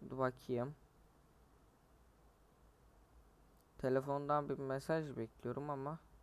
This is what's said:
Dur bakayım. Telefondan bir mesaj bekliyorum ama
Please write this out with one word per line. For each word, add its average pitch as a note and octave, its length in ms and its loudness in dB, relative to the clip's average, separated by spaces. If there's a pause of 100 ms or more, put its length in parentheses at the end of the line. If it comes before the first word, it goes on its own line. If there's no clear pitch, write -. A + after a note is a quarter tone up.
(100)
Dur C3 80 -2
bakayım. B2+ 560 2 (3000)
Telefondan C#3 680 2
bir C#3 100 0
mesaj C#3 580 0
bekliyorum B2 540 -4
ama C#3+ 280 -4 (240)